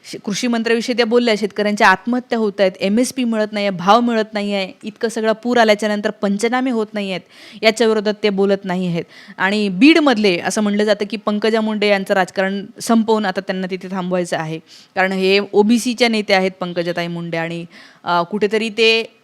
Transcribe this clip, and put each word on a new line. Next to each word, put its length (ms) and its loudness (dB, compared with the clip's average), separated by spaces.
श-, 120 -14
कृषी 220 -4
मंत्र्याविषयी 500 0
त्या 100 2
बोलल्या, 320 2
शेतकऱ्यांच्या 500 2
आत्महत्या 500 0
होत 200 0
आहेत, 220 2
एमएसपी 440 0
मिळत 280 0
नाहीये, 180 -2
भाव 300 4
मिळत 340 -2
नाहीये, 380 -4
इतकं 260 -6
सगळं 240 0
पूर 260 0
आल्याच्या 300 4
नंतर 220 -2
पंचनामे 600 -2
होत 220 -2
नाहीयेत, 280 -6
याच्या 240 2
विरोधात 360 0
ते 80 2
बोलत 340 0
नाही 220 -2
आहेत. 180 -2
आणि 320 0
बीडमधले 680 4
असं 220 -2
म्हणलं 240 0
जातं 260 -2
की 60 -6
पंकजा 440 -2
मुंडे 280 -2
यांचं 260 0
राजकारण 520 -2
संपवून 440 2
आता 140 -4
त्यांना 300 -6
तिथे 200 -8
थांबवायचं 460 -4
आहे, 220 -6
कारण 180 0
हे 280 2
ओबीसीच्या 560 2
नेत्या 280 0
आहेत 140 2
पंकजाताई 460 -4
मुंडे 300 -8
आणि, 280 -6
अ, 180 0
कुठेतरी 460 -2
ते 560 0